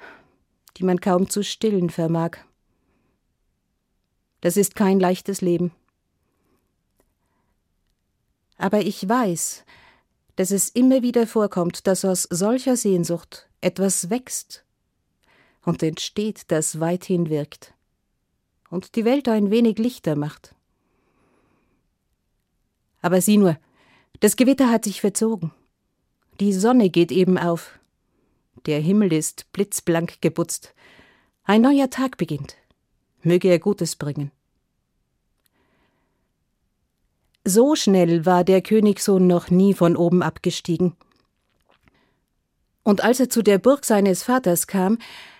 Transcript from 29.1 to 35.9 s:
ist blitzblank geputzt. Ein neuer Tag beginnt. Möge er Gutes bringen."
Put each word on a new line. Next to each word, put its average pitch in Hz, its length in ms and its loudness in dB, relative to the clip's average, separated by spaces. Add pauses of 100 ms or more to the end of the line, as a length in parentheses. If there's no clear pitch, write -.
ist - 400 -6
blitzblank 170 720 -4
geputzt. - 520 -4 (680)
Ein 214 160 4
neuer 277 300 4
Tag 262 260 -4
beginnt. 143 400 -8 (680)
Möge 180 260 2
er 175 100 4
Gutes 175 380 -4
bringen." 143 340 -8 (3250)